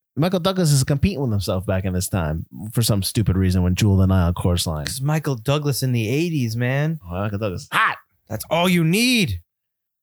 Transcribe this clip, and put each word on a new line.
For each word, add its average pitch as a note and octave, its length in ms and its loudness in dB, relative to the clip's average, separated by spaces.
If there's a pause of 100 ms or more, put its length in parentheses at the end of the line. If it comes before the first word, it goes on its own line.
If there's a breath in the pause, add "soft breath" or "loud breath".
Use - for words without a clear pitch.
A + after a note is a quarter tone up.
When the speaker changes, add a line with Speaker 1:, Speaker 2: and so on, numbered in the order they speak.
(140)
Speaker 1:
Michael F3+ 260 0
Douglas F#3 320 2
is C3+ 120 4
competing D3 380 0
with B2+ 80 -2
himself F#2+ 340 -4
back F#2 220 -2
in F#2 80 -2
this F2+ 140 -2
time D#2+ 360 -2 (280)
for A#2+ 100 0
some G#2+ 200 0
stupid F#2+ 340 0
reason F#2 260 2
when F2+ 140 2
Jewel G2 260 4
and F#2 100 4
I F#2 120 4
on E2+ 100 2
Chorus F2 320 0
Line. D#2 200 -6
Speaker 2:
'Cause - 140 -6
Michael D3 360 -2
Douglas C#3 460 -2
in C3 100 0
the A2+ 160 0
eighties, C#3 480 -2
man. C#3 500 -2
Speaker 1:
Oh, F2 60 -10
Michael G2+ 260 -4
Douglas. G#2+ 340 -6
Hot. F#3+ 240 0 (320)
Speaker 2:
That's A2 220 -8
all E3+ 180 2
you F3 160 2
need. F#3 560 2 (640)